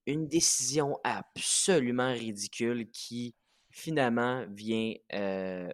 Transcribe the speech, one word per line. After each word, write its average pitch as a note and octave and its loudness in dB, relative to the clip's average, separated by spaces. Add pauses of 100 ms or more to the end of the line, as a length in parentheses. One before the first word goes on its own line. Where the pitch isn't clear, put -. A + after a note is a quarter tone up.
Une D3+ -2
décision C#3+ 2
absolument B2 2
ridicule A2+ -2
qui, A#2+ -8 (360)
finalement, B2 2
vient, A2 -2 (220)
euh, F#2+ -4